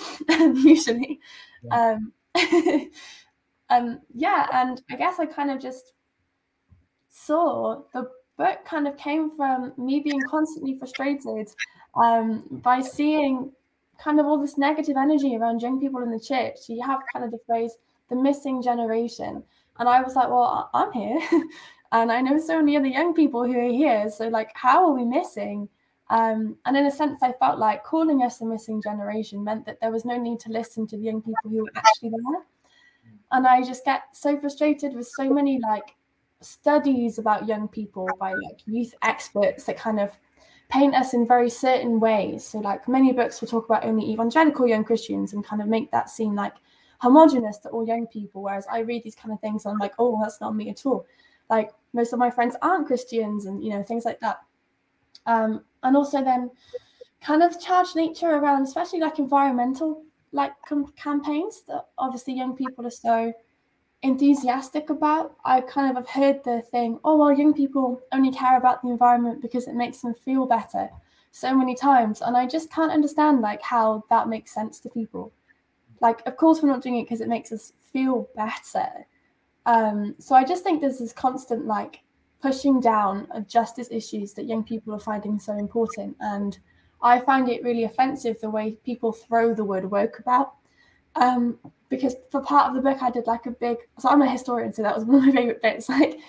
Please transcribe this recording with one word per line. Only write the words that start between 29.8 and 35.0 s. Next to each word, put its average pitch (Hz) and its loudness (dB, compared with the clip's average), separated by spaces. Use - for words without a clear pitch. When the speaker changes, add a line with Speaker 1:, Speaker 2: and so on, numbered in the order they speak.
Speaker 1:
there 226 -2
was 226 -4
no 240 -4
need 233 -4
to 226 -12
listen 226 -6
to 220 -12
the 208 -8
young 220 -4
people 220 -8
who 220 -2
were - -14
actually 220 2
there. 254 -6
And 254 4
I 254 6
just 254 -10
get 277 -2
so 294 -2
frustrated 285 -2
with 240 -10